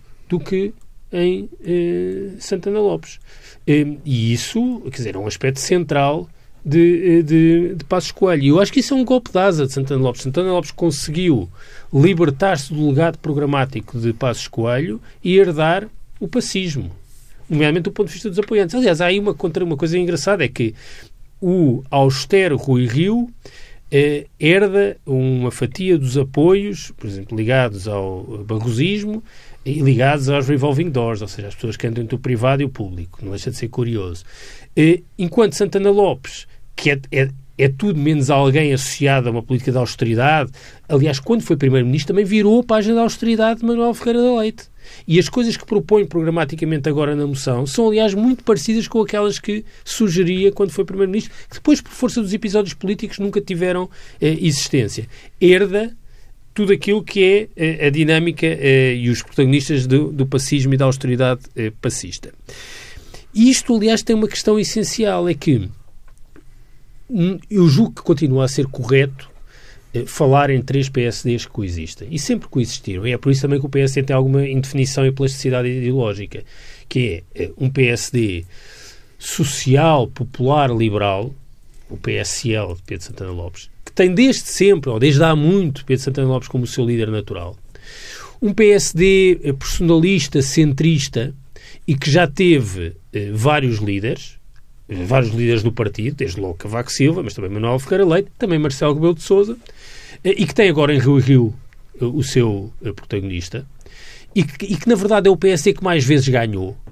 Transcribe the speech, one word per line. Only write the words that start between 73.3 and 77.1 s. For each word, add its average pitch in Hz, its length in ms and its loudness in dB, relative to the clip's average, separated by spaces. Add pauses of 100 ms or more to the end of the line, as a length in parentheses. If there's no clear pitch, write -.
isso 135 120 2
também 139 180 0
que 143 60 -4
o - 20 -8
P 139 100 -2
S 135 160 2
D 139 80 0
tem 135 140 0
alguma 135 280 2
indefinição 135 640 0
e 131 60 2
plasticidade 131 560 -2
ideológica, 120 760 -2 (460)
que 98 340 -2 (140)